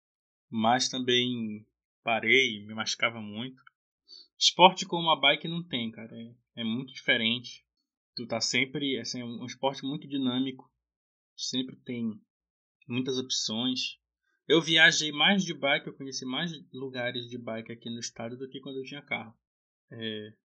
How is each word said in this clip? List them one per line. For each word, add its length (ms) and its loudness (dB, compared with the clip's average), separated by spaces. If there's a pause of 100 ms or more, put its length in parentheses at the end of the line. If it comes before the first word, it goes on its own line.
(500)
mas 380 4
também 760 0 (380)
parei, 640 2
me 80 -12
machucava 460 -2
muito. 420 -10 (760)
Esporte 480 8
como 240 -2
a 60 4
bike 320 2
não 140 -4
tem, 280 -4
cara, 260 -14
é, 180 -16 (220)
é 80 -6
muito 280 -2
diferente. 720 0 (520)
Tu 100 -10
tá 140 -4
sempre, 580 -2
assim, 220 -8
é 40 -8
um 220 -8
esporte 380 -4
muito 240 -8
dinâmico, 600 -2 (680)
sempre 400 -6
tem 440 -6 (680)
muitas 300 0
opções. 800 -2 (500)
Eu 140 8
viajei 500 6
mais 320 4
de 100 -6
bike, 340 0
eu 60 -12
conheci 300 -10
mais 260 -4 (220)
lugares 560 -6
de 100 -10
bike 320 -10
aqui 200 -12
no 100 -8
estado 360 -10
do 120 -10
que 120 -14
quando 180 -10
eu 60 -8
tinha 180 -14
carro. 320 -10 (580)
É 400 -10 (120)